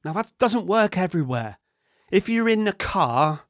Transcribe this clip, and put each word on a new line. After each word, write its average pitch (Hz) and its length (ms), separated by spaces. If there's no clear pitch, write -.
Now, 156 80
that 208 260
doesn't 226 280
work 208 300
everywhere. 127 600
If 196 180
you're 226 200
in 214 200
a 190 40
car 151 760